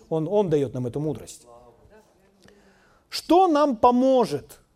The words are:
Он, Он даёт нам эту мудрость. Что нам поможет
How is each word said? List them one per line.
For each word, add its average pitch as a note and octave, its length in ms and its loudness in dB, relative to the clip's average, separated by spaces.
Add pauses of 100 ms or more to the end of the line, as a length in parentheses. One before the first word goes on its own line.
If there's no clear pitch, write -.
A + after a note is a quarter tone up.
Он, D#3+ 200 -4
Он G3+ 220 0
даёт C#3 240 0
нам B2+ 120 -6
эту B2 140 -8
мудрость. - 460 -10 (1600)
Что F#4 400 2
нам D4 260 0
поможет B3 880 0 (160)